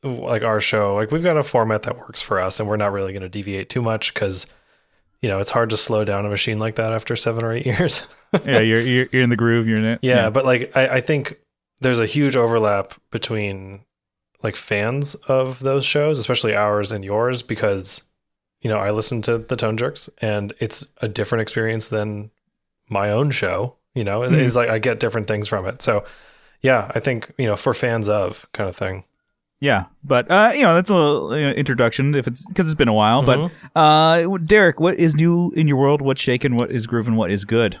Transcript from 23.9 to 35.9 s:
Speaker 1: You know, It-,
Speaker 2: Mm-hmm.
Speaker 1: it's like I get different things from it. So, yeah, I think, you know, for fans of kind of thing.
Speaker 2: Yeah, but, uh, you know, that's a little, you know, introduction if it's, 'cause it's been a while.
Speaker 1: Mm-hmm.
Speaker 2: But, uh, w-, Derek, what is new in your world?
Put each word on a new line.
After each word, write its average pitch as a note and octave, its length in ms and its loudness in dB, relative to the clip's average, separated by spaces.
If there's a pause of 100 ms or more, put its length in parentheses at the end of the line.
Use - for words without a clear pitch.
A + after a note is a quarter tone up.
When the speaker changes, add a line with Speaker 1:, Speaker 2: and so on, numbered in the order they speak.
Speaker 1:
You A#2+ 80 -2
know, G#2 200 -2
It-, B2+ 80 0
Speaker 2:
Mm-hmm. D#3 80 6
Speaker 1:
it's B2+ 160 2
like A#2+ 140 2
I A2+ 100 0
get A2+ 200 -2
different A2 280 -2
things G#2 200 -2
from F#2+ 200 -4
it. - 160 -8
So, G#2 200 0 (580)
yeah, B2 340 2
I A#2 40 0
think, A#2+ 380 -4
you C3 80 -2
know, G#2 100 0
for B2 200 0
fans A#2 340 -2
of G2+ 420 -2
kind G2+ 160 -4
of F2 80 -8
thing. F#2+ 280 -8 (560)
Speaker 2:
Yeah, A2+ 260 2 (180)
but, B2+ 280 0
uh, G#3+ 240 6
you C#4+ 80 2
know, E3+ 100 6
that's F3+ 160 2
a G3+ 60 4
little, D3 420 2
you D3+ 80 0
know, C#3 60 0
introduction C3+ 640 0
if C3 100 0
it's, B2 180 -8 (100)
'cause F#3 120 2
it's D#3 80 -2
been D3 140 2
a A2 60 2
while. G#2+ 300 4
Speaker 1:
Mm-hmm. C#3 300 2 (200)
Speaker 2:
But, D#3+ 60 2
uh, D#3+ 440 6
w-, F#3 200 -2
Derek, F#3+ 360 6
what F3 180 2
is E3 160 4
new E3+ 380 2
in D#3+ 160 2
your C#3 100 2
world? C#3+ 240 4